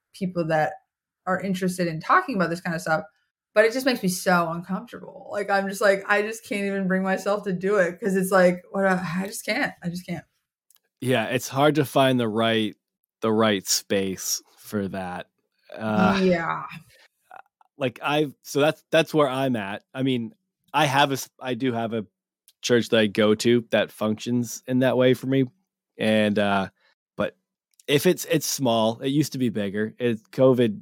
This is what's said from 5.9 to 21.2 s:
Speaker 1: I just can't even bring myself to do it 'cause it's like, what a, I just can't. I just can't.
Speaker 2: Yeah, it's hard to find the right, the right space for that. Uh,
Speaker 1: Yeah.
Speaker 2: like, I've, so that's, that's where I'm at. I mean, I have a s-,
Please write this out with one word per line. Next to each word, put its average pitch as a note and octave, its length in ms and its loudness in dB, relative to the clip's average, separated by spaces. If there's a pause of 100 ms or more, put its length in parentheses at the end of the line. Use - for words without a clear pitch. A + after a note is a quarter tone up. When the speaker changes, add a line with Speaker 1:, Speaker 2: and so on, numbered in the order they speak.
Speaker 1:
I G#3 140 2
just A3 220 -8
can't G3+ 220 -4
even G3 220 -2
bring F#3 160 2
myself F#3+ 400 -2
to G3 80 -4
do F#3 240 0
it F3+ 240 0
'cause G3 160 -2
it's F#3 160 0
like, F3+ 300 4 (100)
what G3 120 0
a, F#3 160 2 (160)
I F#3+ 100 -4
just - 200 -12
can't. A#3+ 260 -2 (100)
I F3 60 -6
just F3+ 180 -10
can't. - 180 -10 (760)
Speaker 2:
Yeah, A#2 260 0
it's B2 220 -4
hard C#3+ 280 2
to D3 80 2
find C3 360 2
the A#2 80 -2
right, A2 460 0 (480)
the A2+ 100 2
right G#2+ 340 2
space - 760 -4 (160)
for G2 300 -6
that. F2+ 400 -10 (460)
Uh, F#3 460 2
Speaker 1:
Yeah. E3 440 -2 (1120)
Speaker 2:
like, C3 240 -4
I've, D3 400 -2
so - 180 -4
that's, D3+ 300 0
that's D#3 240 2
where D3 140 4
I'm C3 280 -2
at. G2+ 260 -8 (120)
I C3 80 -4
mean, B2 300 -2 (400)
I D3+ 140 2
have C#3+ 240 4
a C3+ 40 -2
s-, - 160 -10 (100)